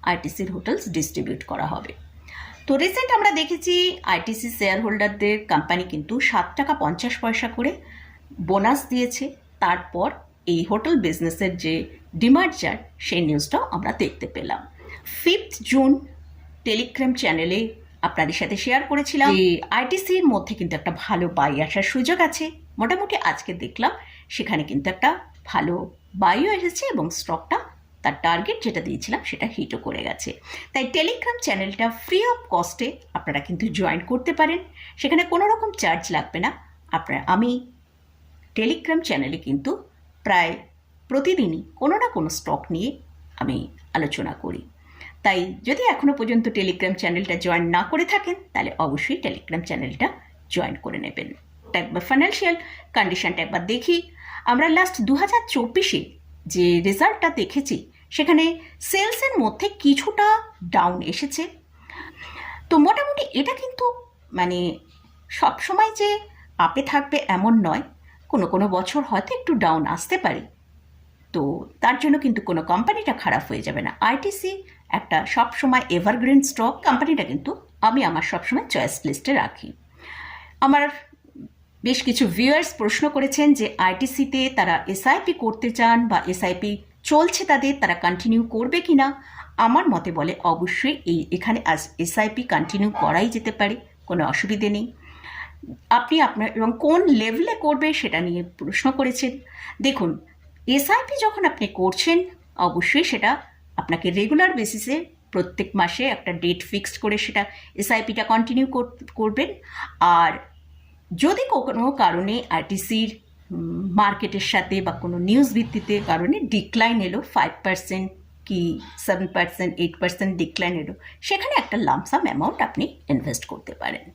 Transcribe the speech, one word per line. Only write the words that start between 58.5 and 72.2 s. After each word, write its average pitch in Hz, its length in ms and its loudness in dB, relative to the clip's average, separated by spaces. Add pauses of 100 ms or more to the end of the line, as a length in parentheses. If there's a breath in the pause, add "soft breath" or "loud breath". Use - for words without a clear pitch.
সেলসের 440 600 0
মধ্যে 233 280 -2
কিছুটা 415 720 4 (220)
ডাউন 180 380 2
এসেছে। 285 460 -6 (1200 loud breath)
তো 330 80 6
মোটামুটি 571 600 4
এটা - 140 0
কিন্তু 508 320 -6 (480)
মানে 180 440 -2 (520 soft breath)
সবসময় - 680 0
যে 415 220 0 (400 soft breath)
আপে 185 240 2
থাকবে 277 360 0 (100)
এমন 202 260 4 (120)
নয়, 160 160 -2 (460 soft breath)
কোনো 202 180 2
কোনো 196 220 2
বছর 190 340 -2
হয়তো 269 320 -2
একটু 494 200 0
ডাউন 160 320 2
আসতে 247 320 -2
পারে। - 220 -2 (920)
তো 147 380 -4 (100)
তার 254 180 4
জন্য 302 200 4
কিন্তু 254 240 0